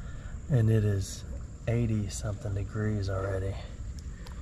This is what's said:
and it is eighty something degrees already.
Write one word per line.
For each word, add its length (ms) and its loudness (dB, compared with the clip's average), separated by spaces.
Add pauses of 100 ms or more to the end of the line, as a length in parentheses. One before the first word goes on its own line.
(500)
and 200 6
it 140 8
is 400 0 (440)
eighty 420 2
something 440 -4
degrees 560 0
already. 460 0 (880)